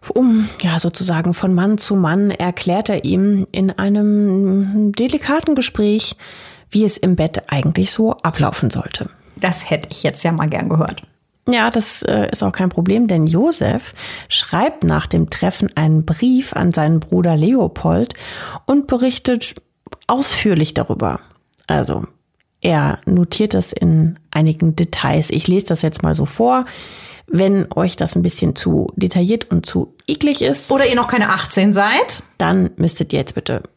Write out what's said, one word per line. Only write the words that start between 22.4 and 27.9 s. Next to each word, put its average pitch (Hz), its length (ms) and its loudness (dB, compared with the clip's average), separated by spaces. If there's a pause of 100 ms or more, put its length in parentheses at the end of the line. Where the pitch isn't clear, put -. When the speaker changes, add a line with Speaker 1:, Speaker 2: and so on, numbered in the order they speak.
Speaker 1:
er 151 440 2
notiert 185 500 2
das 185 180 0
in 160 460 2 (120)
einigen 160 460 2
Details. 156 540 0
Ich - 180 -2
lese 196 180 2
das 165 160 0
jetzt 156 200 -2
mal 156 120 2
so 170 100 0
vor. 247 420 2 (640)
Wenn 190 440 2
euch 175 220 0